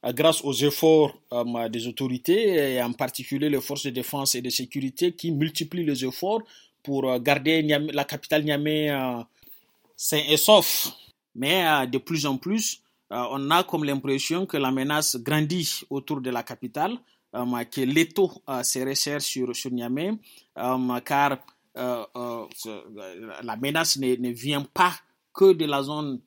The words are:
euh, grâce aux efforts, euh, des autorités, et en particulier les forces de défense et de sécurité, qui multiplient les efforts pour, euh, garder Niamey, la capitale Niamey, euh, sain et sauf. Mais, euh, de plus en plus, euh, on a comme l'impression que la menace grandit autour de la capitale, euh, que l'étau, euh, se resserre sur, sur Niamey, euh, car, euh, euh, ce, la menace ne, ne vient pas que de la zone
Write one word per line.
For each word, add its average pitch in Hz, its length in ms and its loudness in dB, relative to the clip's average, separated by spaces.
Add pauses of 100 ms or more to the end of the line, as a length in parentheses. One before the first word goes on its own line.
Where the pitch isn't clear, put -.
euh, 123 80 -2
grâce 156 320 4
aux 139 100 -2
efforts, 147 640 6 (120)
euh, 120 360 -2
des 117 200 -6
autorités, 139 840 2
et 127 80 0
en 120 100 -2
particulier 139 580 -4
les 139 100 0
forces 139 240 -6
de 139 60 -4
défense 131 460 -2
et 120 40 -6
de 123 80 -6
sécurité, 131 640 -2
qui 170 200 -4
multiplient 160 520 -2
les 135 200 -2
efforts 190 380 -2 (420)
pour, 135 260 -2
euh, 127 80 0
garder 143 460 2
Niamey, 151 280 0
la 143 120 0
capitale 151 400 -2
Niamey, 151 460 0
euh, 131 320 -2 (720)
sain - 340 -2
et 151 80 6
sauf. - 560 6 (420)
Mais, 165 320 2
euh, 147 200 4
de 127 120 -2
plus 147 260 -4
en 135 140 0
plus, 208 420 -2 (320)
euh, 120 100 -4 (100)
on 139 180 -4
a 175 140 4
comme 156 200 -2
l'impression 139 640 -2
que 160 100 -6
la 135 140 0
menace 143 460 0
grandit 151 760 0
autour 139 300 -4
de 127 100 -6
la 120 120 -4
capitale, 147 540 -4 (380)
euh, 123 300 -2
que - 180 -4
l'étau, 165 500 2 (160)
euh, 131 140 -4
se - 160 -2
resserre 139 420 -2
sur, 127 340 -4
sur 127 160 -8
Niamey, 127 420 -4 (460)
euh, 123 420 -2
car, 139 380 0 (380)
euh, 120 280 -4 (120)
euh, 117 280 -6 (120)
ce, - 120 -12 (720)
la 113 140 -6
menace 147 420 0
ne, 127 180 2
ne 123 140 -4
vient 139 320 -4
pas 180 320 2 (380)
que 190 200 8
de 160 120 2
la 143 180 0
zone 143 440 -4